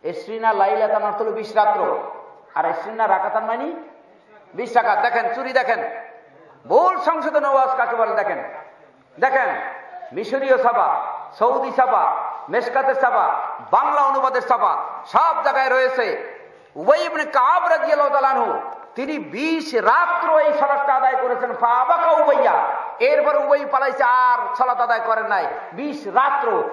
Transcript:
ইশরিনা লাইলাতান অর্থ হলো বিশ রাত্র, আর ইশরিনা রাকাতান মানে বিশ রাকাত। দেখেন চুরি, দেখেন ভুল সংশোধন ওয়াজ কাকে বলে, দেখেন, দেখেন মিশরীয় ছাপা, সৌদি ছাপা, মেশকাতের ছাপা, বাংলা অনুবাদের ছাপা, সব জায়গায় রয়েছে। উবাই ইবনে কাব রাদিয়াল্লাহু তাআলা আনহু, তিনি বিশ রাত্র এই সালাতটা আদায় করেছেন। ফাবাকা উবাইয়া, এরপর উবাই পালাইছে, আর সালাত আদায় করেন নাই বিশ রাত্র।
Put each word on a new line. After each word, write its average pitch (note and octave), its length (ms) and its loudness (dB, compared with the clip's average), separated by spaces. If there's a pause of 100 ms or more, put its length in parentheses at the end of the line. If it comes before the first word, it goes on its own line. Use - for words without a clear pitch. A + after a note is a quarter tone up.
ইশরিনা A3 460 -4 (120)
লাইলাতান G#3 480 2
অর্থ G#3 140 -6
হলো A3 160 -2
বিশ - 200 -10
রাত্র, G#3 220 2 (760)
আর E3 160 -2
ইশরিনা A3 340 -4
রাকাতান G#3 420 0
মানে B3+ 180 -4 (920)
বিশ A#3+ 200 -8
রাকাত। G#3 280 2
দেখেন A#3 200 0 (100)
চুরি, C4 240 -8
দেখেন A#3+ 220 -2 (840)
ভুল D#4+ 280 4 (140)
সংশোধন D4+ 460 0
ওয়াজ C4 260 2
কাকে A#3 220 0
বলে, A3 200 0
দেখেন, F3 180 -4 (800)
দেখেন B3+ 320 2 (680)
মিশরীয় B3+ 480 0
ছাপা, A3+ 240 2 (520)
সৌদি C4 380 0
ছাপা, B3 260 2 (480)
মেশকাতের C4 520 0
ছাপা, A#3+ 220 2 (500)
বাংলা C#4+ 340 2
অনুবাদের C4 400 0
ছাপা, A#3 220 2 (420)
সব D#4 200 4 (120)
জায়গায় C4+ 260 2
রয়েছে। B3+ 340 2 (680)
উবাই A#3+ 320 4
ইবনে D#4 180 -4 (120)
কাব D#4 240 4 (120)
রাদিয়াল্লাহু D4 400 2
তাআলা C4 220 4
আনহু, A#3 140 0 (480)
তিনি C#4+ 180 -4 (200)
বিশ D#4 320 -2 (240)
রাত্র E4+ 360 2 (180)
এই D4 60 4 (100)
সালাতটা C#4 380 2
আদায় C4 240 2
করেছেন। B3 280 -2 (100)
ফাবাকা D#4+ 500 2 (100)
উবাইয়া, C4 340 4 (540)
এরপর D4 260 2 (100)
উবাই C#4+ 280 2
পালাইছে, C4 320 0 (220)
আর B3 120 2 (200)
সালাত B3 280 0
আদায় A3+ 220 0
করেন A3 240 0
নাই F3 120 0 (340)
বিশ C#4+ 200 -8 (200)
রাত্র। B3+ 280 0 (260)